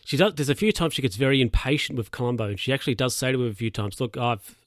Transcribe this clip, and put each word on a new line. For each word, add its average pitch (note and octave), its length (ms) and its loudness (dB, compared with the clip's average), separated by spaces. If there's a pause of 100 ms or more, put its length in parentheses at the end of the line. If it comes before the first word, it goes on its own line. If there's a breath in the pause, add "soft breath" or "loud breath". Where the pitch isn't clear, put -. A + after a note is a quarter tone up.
she - 120 -2
does, F#3 180 4
there's C#3+ 160 0
a C#3 40 2
few G#3+ 180 2
times E3 220 -2
she C3 80 -2
gets A2+ 140 -2
very C3+ 240 4
impatient C3+ 560 2
with A2+ 140 -4
Columbo, A#2+ 380 -2
and G2+ 120 -6
she B2+ 120 -2
actually C3+ 240 0
does B2+ 200 0
say C3 160 0
to B2+ 100 2
him A#2+ 80 0
a G#2 40 -8
few A2+ 160 -2
times, G#2 300 -4
"Look, B2 160 -4
I've, A#2+ 400 -2 (100)